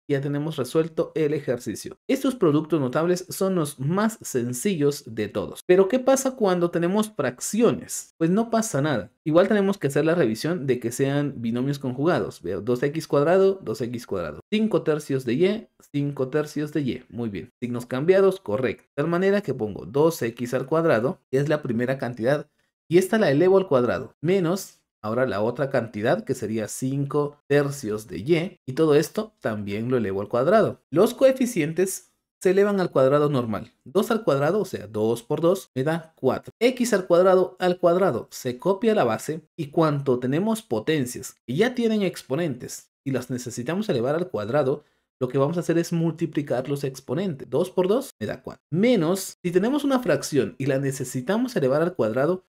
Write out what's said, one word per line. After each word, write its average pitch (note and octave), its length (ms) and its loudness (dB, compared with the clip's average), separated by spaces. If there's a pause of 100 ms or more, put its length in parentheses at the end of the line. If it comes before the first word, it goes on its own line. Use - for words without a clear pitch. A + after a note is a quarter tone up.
y C#3+ 60 0
ya C#3 60 0
tenemos D3 360 -4
resuelto D#3+ 580 -2
el D#3 180 0
ejercicio. - 640 -6 (120)
Estos C4 260 0
productos D#3 460 2
notables E3 480 0
son F#3+ 260 -2
los D3+ 240 -2
más F#3+ 420 0
sencillos C#3 840 -2
de A2 220 -6
todos. - 380 -8
Pero, F#3 200 6
¿qué B3+ 140 0
pasa C4 320 2
cuando F3+ 400 0
tenemos G3 400 0
fracciones? - 1080 -2
Pues E3 120 2
no A3+ 200 0
pasa A3 320 0
nada. B2 300 -2 (100)
Igual E3 240 4
tenemos G3+ 320 2
que - 80 -2
hacer D3 180 0
la D#3+ 120 2
revisión D3 500 0
de B2 140 0
que A#2 100 -4
sean C#3 460 0
binomios A#2+ 420 -2
conjugados. C3 640 -2
Veo F2+ 180 -6
dos B2 220 -2
x D3 240 -2
cuadrado, F#3+ 560 2
dos G#2+ 180 -6
x A#2 280 -6
cuadrado. E2 320 -6 (120)
Cinco G#3+ 300 2
tercios D3 420 -2
de A#2 100 0
y, F#3+ 320 0 (260)
cinco C#3+ 360 -2
tercios D3+ 460 -4
de D#3+ 80 0
y. B2 260 -4
Muy A2+ 220 -8
bien. F#2+ 200 -10 (100)
Signos A#2+ 260 -6
cambiados, F#3 520 4
correcto. G#2 460 -4 (120)
De C#3+ 60 0
tal D#3+ 60 -2
manera F#3+ 320 2
que G3+ 140 -4
pongo G#2 320 -8
dos D3 340 0
x A#2 320 -6
al B2+ 140 -2
cuadrado, D#3 540 2 (100)
que C3 80 2
es C#3+ 100 0
la D3+ 140 0
primera B2 340 -2
cantidad, B2+ 520 -2 (380)
y D#3 120 4
esta G3+ 200 2
la F#3 120 4
elevo F3+ 260 6
al F#3+ 100 2
cuadrado, A2+ 540 0
menos F3+ 600 -2 (220)
ahora A#2 240 0
la G2+ 160 0
otra C3+ 280 -2
cantidad, A#2 540 -2
que C3 100 -2
sería G#2+ 340 -4
cinco C#3+ 800 -4
tercios C#3 640 -2
de - 100 -10
y, D#3+ 480 -2
y C3 80 -8
todo D#3 200 4
esto E3 460 0
también G#2+ 500 -4
lo C3 60 2
elevo G#2+ 240 -2
al G#2 80 -6
cuadrado. D3 640 2
Los G#3+ 240 2
coeficientes F#3+ 960 0 (300)
se F#3 80 4
elevan G3 300 4
al F3 100 0
cuadrado D3 380 4
normal. A#2 440 -2 (120)
Dos G3 260 0
al A3 140 -2
cuadrado, D3 360 2
o - 40 -2
sea, G2+ 220 -10
dos G#2+ 360 0
por D3+ 200 -4
dos, F3+ 320 2
me C3 100 -2
da D#3+ 320 -4
cuatro. - 440 -2
X B3 340 2
al F#3 120 0
cuadrado F#3 520 6
al F3+ 200 0
cuadrado F3 520 2
se B2 280 -8
copia G3 360 0
la F#3 100 2
base A#2+ 380 -2 (140)
y D3 100 -6
cuanto C#3+ 520 0
tenemos F3+ 440 -2
potencias B2 760 -4 (100)
que B2+ 100 -4
ya B3 180 2
tienen A3 280 0
exponentes C#3+ 880 -6 (120)
y C#3 100 -6
las B2 160 -4
necesitamos B2+ 600 -6
elevar C3+ 260 0
al F3 140 -4
cuadrado, B2+ 560 -2 (360)
lo B2+ 80 -2
que C#3 100 -2
vamos D3 180 2
a F3 40 -2
hacer E3 180 0
es E3+ 140 -2
multiplicar D#3+ 760 -2
los C#3+ 160 -4
exponentes. D3 640 -6
Dos C#3+ 220 0
por F3+ 180 0
dos C4+ 220 0 (100)
me G#2+ 60 -6
da - 160 -8
cuatro. - 280 -16
Menos, F#3+ 720 2
si F3+ 80 -4
tenemos B3 340 2
una C4+ 160 2
fracción C#3+ 580 0
y C3 80 -4
la C3+ 120 0
necesitamos C#3 800 -4
elevar C#3 240 2
al F3 140 -2
cuadrado, C3+ 560 0